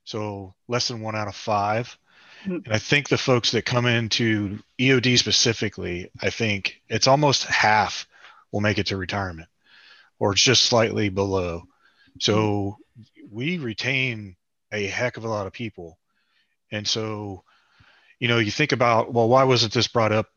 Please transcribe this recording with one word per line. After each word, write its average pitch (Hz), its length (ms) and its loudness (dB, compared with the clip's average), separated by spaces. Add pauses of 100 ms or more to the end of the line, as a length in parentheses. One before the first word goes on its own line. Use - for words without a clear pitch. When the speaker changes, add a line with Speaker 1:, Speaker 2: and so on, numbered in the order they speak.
Speaker 1:
So 101 500 -8 (140)
less 120 200 -2
than 113 140 -8
one 110 140 -6
out 107 120 -4
of 95 80 -10
five. 107 640 -2 (460)
Speaker 2:
Mm-hmm. 180 220 -6
Speaker 1:
And 113 60 -8
I 107 60 0
think 143 320 0
the 131 80 2
folks 123 340 2
that 113 140 0
come 123 220 0
into 110 720 0 (200)
E 135 140 4
O 127 60 6
D 123 180 2
specifically, 95 960 -2 (100)
I 101 80 0
think 104 580 -4
it's 110 200 2
almost 139 380 4
half - 640 2 (440)
will 104 100 -2
make 104 160 2
it 98 100 -2
to 98 100 -4
retirement, 92 520 -6 (720)
or 104 160 2
just 117 280 4
slightly 110 460 2
below. 92 540 -2 (560)
So 104 580 0 (200)
Speaker 2:
Mm-hmm. - 380 -20
Speaker 1:
we 156 220 -6
retain 120 800 -4 (360)
a 104 140 -4
heck 120 320 -4
of 113 80 -10
a - 20 -6
lot 104 200 -4
of 92 60 -14
people. 92 440 -12 (760)
And 104 160 -6
so, 104 560 -6 (760)
you 123 80 0
know, 120 100 4
you 104 140 2
think 151 200 0
about, 117 420 2
well, 117 140 4
why 131 160 6
wasn't 120 300 2
this 113 160 2
brought 107 240 2
up - 240 0